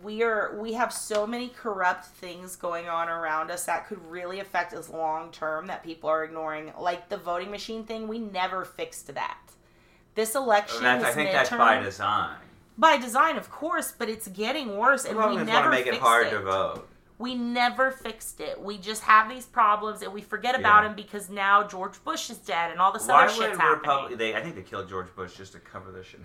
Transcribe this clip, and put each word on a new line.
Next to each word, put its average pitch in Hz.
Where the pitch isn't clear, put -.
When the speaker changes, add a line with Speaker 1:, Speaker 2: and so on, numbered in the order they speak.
Speaker 1:
we're, 214
we 220
have 226
so 214
many 240
corrupt 185
things 180
going 170
on 165
around 160
us 175
that 165
could 185
really 180
affect 185
us 160
long 160
term 156
that 160
people 160
are 156
ignoring. 156
Like 175
the 202
voting 180
machine 220
thing, 220
we 220
never 185
fixed -
that. -
This 220
election, 226
Speaker 2:
That's, 247
I 135
Speaker 1:
this 120
Speaker 2:
think 151
that's 135
by 117
Speaker 1:
midterm 107
Speaker 2:
design. 98
Speaker 1:
By 302
design, 254
of -
course, 320
but 220
it's 220
getting 214
worse, 247
and 208
we 220
Speaker 2:
Republicans 220
Speaker 1:
never 226
Speaker 2:
wanna 311
make 127
it 123
Speaker 1:
fixed 110
Speaker 2:
hard 117
Speaker 1:
it. -
Speaker 2:
to 104
vote. 95
Speaker 1:
We 247
never 247
fixed -
it. -
We 202
just 208
have 220
these 254
problems, 214
and 190
we 208
forget 226
about 214
Speaker 2:
Yeah. 214
Speaker 1:
'em 202
because 208
now 202
George 190
Bush 320
is 226
dead, 170
and 165
all 190
this 208
Speaker 2:
Why -
Speaker 1:
other 208
shit's 226
Speaker 2:
would 208
Speaker 1:
happening. 151
Speaker 2:
Repub-, 113
they, 110
I 113
think 170
they 95
killed 95
George 92
Bush 90
just 95
to 87
cover 95
this 92
shit. -